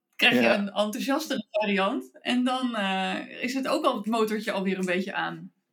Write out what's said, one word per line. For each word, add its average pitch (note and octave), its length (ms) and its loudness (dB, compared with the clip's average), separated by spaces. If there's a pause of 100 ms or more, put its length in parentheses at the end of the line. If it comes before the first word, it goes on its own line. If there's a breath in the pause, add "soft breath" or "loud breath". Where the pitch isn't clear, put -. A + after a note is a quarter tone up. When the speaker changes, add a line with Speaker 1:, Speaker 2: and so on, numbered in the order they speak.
(160)
Speaker 1:
krijg A3+ 180 4
je B3 80 6
Speaker 2:
Ja. A3+ 160 6
Speaker 1:
een G3+ 140 -2
enthousiastere B3+ 760 -2
variant. G#3 720 -2
En B3 220 0
dan, B3+ 320 0
eh, F#3+ 680 -2
is B3 100 -4
het C4+ 140 -2
ook D4+ 180 0
al B3+ 120 2
het G3+ 80 -6
motortje G#3+ 460 0
alweer F#3+ 280 0
een F#3 60 0
beetje F#3 280 0
aan. E3 380 -6 (220)